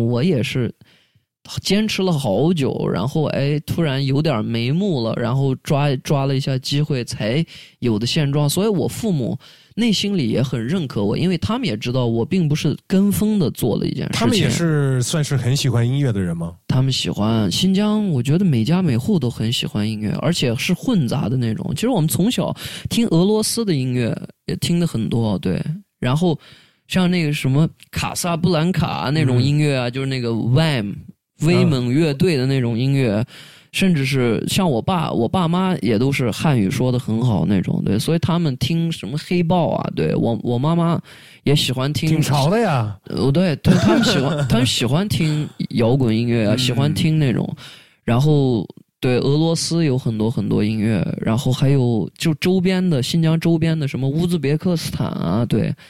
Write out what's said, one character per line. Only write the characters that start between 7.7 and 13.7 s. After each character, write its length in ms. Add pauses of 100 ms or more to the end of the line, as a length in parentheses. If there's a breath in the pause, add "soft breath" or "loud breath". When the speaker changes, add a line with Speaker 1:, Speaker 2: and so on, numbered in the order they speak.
Speaker 1:
有 180
的 80
现 260
状。 160
所 160
以 40
我 200
父 240
母 260 (380 loud breath)
内 160
心 240
里 140
也 120
很 220
认 220
可 180
我， 140
因 100
为 80
他 220
们 100
也 80
知 160
道 140
我 180
并 240
不 60
是 220 (100)
跟 260
风 260
的 120
做 260